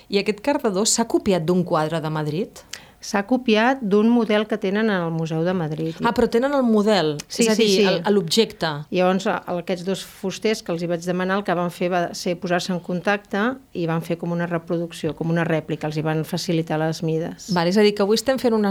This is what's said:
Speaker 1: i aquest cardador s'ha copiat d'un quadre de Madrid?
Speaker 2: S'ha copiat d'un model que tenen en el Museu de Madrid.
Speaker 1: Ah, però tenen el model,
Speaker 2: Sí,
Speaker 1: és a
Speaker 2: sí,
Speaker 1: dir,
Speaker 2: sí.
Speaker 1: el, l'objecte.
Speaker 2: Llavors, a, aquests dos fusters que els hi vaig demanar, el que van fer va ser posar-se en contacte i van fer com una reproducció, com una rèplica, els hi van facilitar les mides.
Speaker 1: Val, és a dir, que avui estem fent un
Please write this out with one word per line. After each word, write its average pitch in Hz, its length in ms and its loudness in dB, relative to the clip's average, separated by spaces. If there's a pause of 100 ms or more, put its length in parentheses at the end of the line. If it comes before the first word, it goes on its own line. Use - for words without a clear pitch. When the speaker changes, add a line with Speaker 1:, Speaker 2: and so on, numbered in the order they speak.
Speaker 1:
i 196 80 0
aquest 208 240 -2
cardador 226 480 0
s'ha 233 160 0
copiat 196 400 0
d'un 180 180 2
quadre 165 380 0
de 156 80 -4
Madrid? 156 560 -4 (380)
Speaker 2:
S'ha 202 240 -2
copiat 254 560 2
d'un 208 240 4
model 220 400 2
que 220 100 -4
tenen 208 300 0
en 208 80 2
el 170 160 0
Museu 160 320 -2
de 180 80 0
Madrid. 160 460 -4 (100)
Speaker 1:
Ah, 233 80 2
però 233 160 2
tenen 262 240 2
el 269 80 2
model, 202 540 4 (100)
Speaker 2:
Sí, - 160 -2
Speaker 1:
és 226 60 4
a 214 80 4
Speaker 2:
sí, 226 80 4
Speaker 1:
dir, 208 100 4
Speaker 2:
sí. 214 80 6
Speaker 1:
el, 180 320 2
l'objecte. 196 540 0 (260)
Speaker 2:
Llavors, 185 320 2
a, 185 140 0 (180)
aquests 175 240 -4
dos 185 240 -4
fusters 214 560 -4
que - 80 -6
els 170 100 -4
hi 170 60 -2
vaig 170 160 -4
demanar, 185 320 -2
el 202 80 -2
que 190 100 0
van 175 160 0
fer 175 220 -2
va 180 80 0 (160)
ser 175 240 -4
posar-se 175 320 -2
en 175 80 -4
contacte 202 600 -4 (320)
i 175 140 -4
van 160 140 0
fer 170 160 -4
com 170 140 -6
una 170 160 -2
reproducció, 170 680 -4
com 160 120 -4
una 170 140 0
rèplica, 156 480 -2
els 151 80 -6
hi - 20 0
van 156 220 -2
facilitar 165 560 -2
les 160 240 -2
mides. 165 480 -6
Speaker 1:
Val, 175 160 2
és 185 80 2
a 214 80 6
dir, 208 100 6
que 208 140 0
avui 220 80 2
estem 262 240 0
fent 233 160 2
un 214 160 2